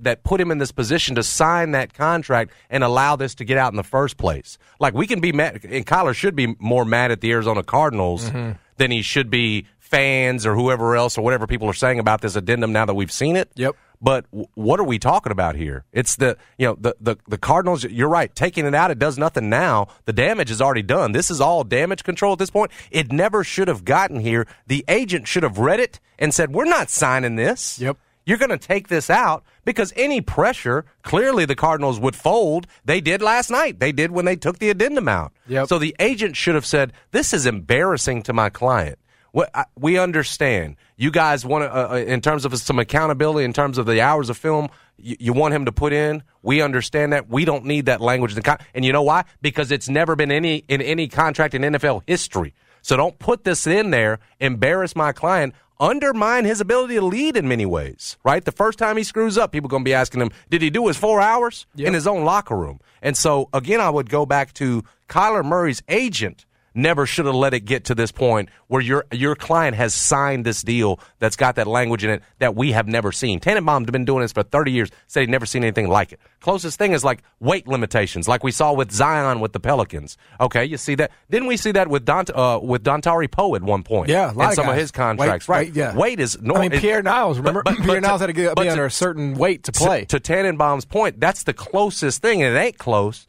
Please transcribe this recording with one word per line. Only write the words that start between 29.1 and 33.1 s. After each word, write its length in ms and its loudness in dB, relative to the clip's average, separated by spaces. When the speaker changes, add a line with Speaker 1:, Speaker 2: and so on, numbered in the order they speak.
Speaker 1:
out," 340 2
because 320 -2
any 260 0
pressure, 640 -2
clearly 420 2
the 100 0
Cardinals 460 0
would 160 -2
fold. 500 0
They 160 0
did 220 0